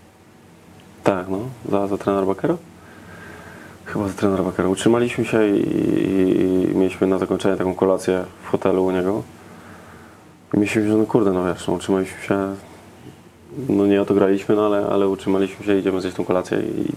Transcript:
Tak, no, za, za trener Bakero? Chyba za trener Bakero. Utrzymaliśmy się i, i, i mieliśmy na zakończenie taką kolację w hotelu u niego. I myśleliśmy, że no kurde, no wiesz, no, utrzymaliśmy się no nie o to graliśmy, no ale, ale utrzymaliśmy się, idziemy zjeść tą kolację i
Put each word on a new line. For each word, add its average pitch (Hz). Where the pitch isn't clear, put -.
Tak, 95
no, 95
za, 101
za 98
trener 98
Bakero? 147
Chyba 101
za 95
trener 95
Bakero. 90
Utrzymaliśmy 117
się 110
i, 101
i, 95
i 95
mieliśmy 95
na 95
zakończenie 95
taką 92
kolację 92
w -
hotelu 95
u 92
niego. 92
I -
myśleliśmy, 104
że 107
no 110
kurde, 104
no 92
wiesz, 87
no, 92
utrzymaliśmy 92
się 98
no 101
nie 101
o -
to 101
graliśmy, 98
no 104
ale, 101
ale 101
utrzymaliśmy 95
się, 101
idziemy 95
zjeść 92
tą 92
kolację 92
i 107